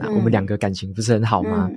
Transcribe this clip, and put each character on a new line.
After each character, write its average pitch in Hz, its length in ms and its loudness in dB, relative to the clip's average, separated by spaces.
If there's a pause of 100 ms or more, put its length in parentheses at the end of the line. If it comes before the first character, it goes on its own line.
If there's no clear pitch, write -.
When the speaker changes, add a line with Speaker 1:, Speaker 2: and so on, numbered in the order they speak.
Speaker 1:
啊？ - 80 -6
Speaker 2:
嗯。 107 80 0
Speaker 1:
我 104 40 2
们 113 120 4
两 101 120 2
个 101 120 -2
感 98 160 -2
情 95 220 -8
不 110 80 -4
是 113 100 2
很 110 100 4
好 110 200 2
吗？” 214 340 0